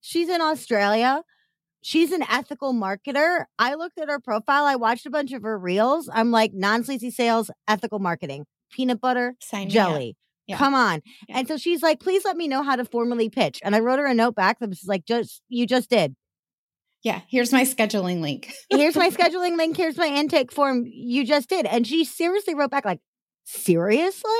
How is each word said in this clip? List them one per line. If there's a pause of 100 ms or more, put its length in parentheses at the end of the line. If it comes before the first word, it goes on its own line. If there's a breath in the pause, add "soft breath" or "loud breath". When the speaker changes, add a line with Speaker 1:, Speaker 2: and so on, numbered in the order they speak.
Speaker 1:
She's
in
Australia. (640)
She's
an
ethical
marketer. (140)
I
looked
at
her
profile.
I
watched
a
bunch
of
her
reels.
I'm
like,
"Non-sleazy
sales, (180)
ethical
marketing, (260)
peanut
butter,
Speaker 2:
Sign
me
up.
Speaker 1:
jelly. (300)
Speaker 2:
Yeah.
Speaker 1:
Come
on." (260 loud breath)
Speaker 2:
Yeah.
Speaker 1:
And
so
she's
like,
"Please
let
me
know
how
to
formally
pitch."
And
I
wrote
her
a
note
back
that
was
like,
"Just,
you
just
did." (840)
Speaker 2:
Yeah.
"Here's
my
scheduling
link." (120 loud breath)
<laughs>
Speaker 1:
"Here's
my
scheduling
link.
Here's
my
intake
form.
You
just
did."
And
she
seriously
wrote
back
like, (440)
"Seriously?"